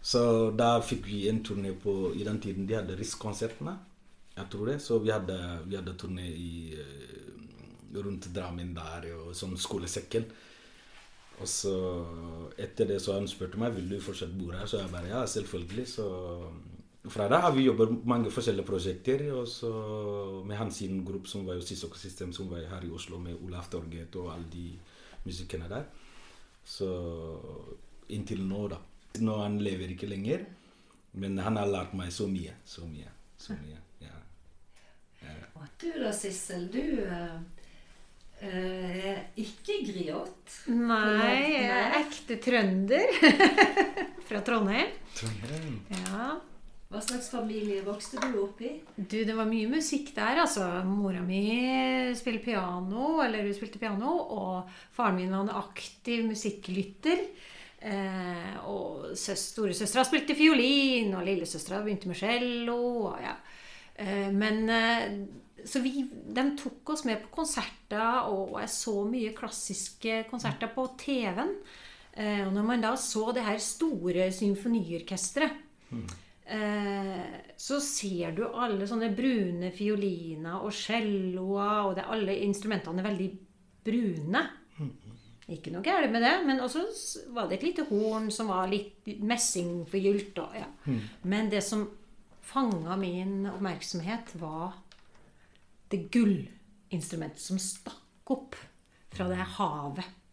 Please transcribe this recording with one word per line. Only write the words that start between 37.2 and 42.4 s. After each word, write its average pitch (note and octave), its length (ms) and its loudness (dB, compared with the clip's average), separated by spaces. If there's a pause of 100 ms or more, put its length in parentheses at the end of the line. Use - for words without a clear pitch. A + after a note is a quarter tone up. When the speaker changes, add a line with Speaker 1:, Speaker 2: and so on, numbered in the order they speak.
Speaker 2:
eh, F#3 640 -2
er G3 180 -2 (120)
ikke G4+ 500 -4
griot? F#3+ 800 -6
Speaker 3:
Nei, A3+ 520 6
Speaker 2:
Nei. A#3+ 220 6 (100)
Speaker 3:
jeg C4 200 4
er B3 300 4
ekte C4+ 380 -2
trønder A3+ 680 6 (600)